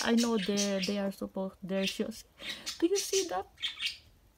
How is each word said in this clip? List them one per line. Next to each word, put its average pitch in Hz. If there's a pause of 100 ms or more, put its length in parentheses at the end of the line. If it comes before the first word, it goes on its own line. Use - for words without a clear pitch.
I 233
know 233
they, 202
they 202
are 196
supposed, 196
they're 190
just, 214 (540)
do 339
you 370
see 392
that? 370 (920)